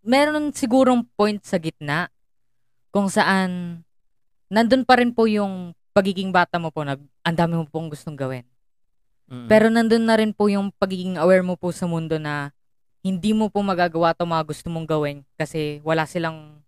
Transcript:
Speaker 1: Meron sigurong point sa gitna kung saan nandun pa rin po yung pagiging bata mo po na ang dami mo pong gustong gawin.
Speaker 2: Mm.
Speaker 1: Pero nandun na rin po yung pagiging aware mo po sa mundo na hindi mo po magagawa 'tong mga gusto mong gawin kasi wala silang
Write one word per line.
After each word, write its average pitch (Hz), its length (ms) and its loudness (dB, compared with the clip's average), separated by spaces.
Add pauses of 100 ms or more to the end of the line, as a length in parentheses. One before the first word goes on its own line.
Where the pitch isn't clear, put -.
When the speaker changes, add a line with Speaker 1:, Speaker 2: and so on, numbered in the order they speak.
Speaker 1:
Meron 294 500 2
sigurong 254 600 2
point 208 260 0
sa - 180 -4
gitna 160 520 -4 (800)
kung 202 180 0
saan 180 760 0 (640)
nandun 233 320 4
pa 247 160 4
rin 240 160 2
po 226 160 2
yung 190 480 -4 (140)
pagiging 190 420 0
bata 175 240 2
mo 165 160 -6
po 156 80 -6
na 139 160 -4
ang 160 400 -6
dami 170 160 0
mo 165 160 -4
pong 160 180 -8
gustong 151 300 -12
gawin. 131 240 -8 (840)
Speaker 2:
Mm. 123 180 -16
Speaker 1:
Pero 214 240 6
nandun 226 320 2
na 226 160 2
rin 220 160 0
po 208 160 0
yung 196 240 -2
pagiging 185 420 -4
aware 180 300 4
mo 180 80 -2
po 175 160 -6
sa 175 160 -6
mundo 160 320 -2
na 147 320 -6 (500)
hindi 190 300 -2
mo 220 160 2
po 208 160 -2
magagawa 170 560 0
'tong 175 100 -2
mga 160 200 -2
gusto - 200 -10
mong 165 220 -8
gawin 147 320 -2 (140)
kasi 147 460 -6
wala 160 220 -2
silang 156 540 -8 (100)